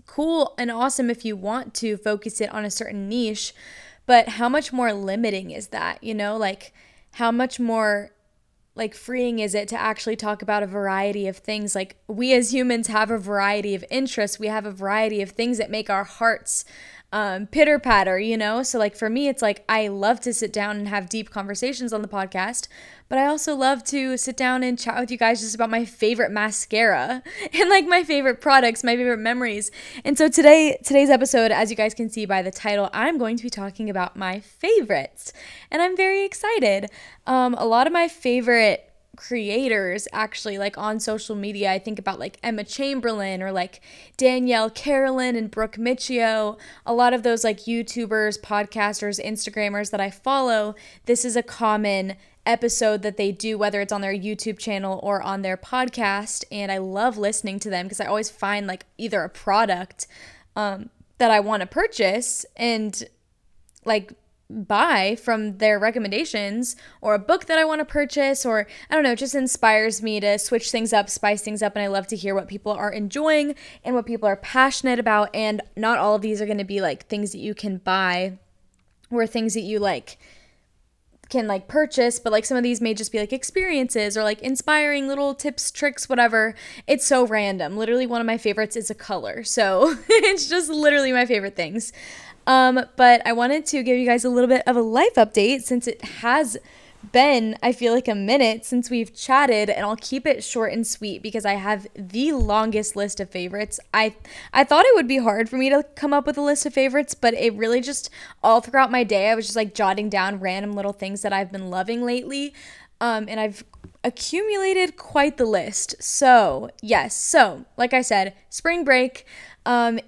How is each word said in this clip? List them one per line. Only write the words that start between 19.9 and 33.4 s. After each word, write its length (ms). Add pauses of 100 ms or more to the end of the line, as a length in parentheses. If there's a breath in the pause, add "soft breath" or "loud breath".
to 120
sit 180
down 260
and 100
have 200
deep 220
conversations 640
on 100
the 60
podcast, 600 (400 loud breath)
but 80
I 80
also 300
love 300
to 340
sit 180
down 260
and 160
chat 220
with 100
you 60
guys 240
just 140
about 160
my 160
favorite 440
mascara 920 (160 loud breath)
<laughs> 160
and, 160
like, 160
my 180
favorite 380
products, 420
my 100
favorite 260
memories. 500 (340 loud breath)
And 140
so 100
today, 560
today's 240
episode, 420
as 200
you 60
guys 180
can 160
see 160
by 160
the 80
title, 420
I'm 240
going 220
to 40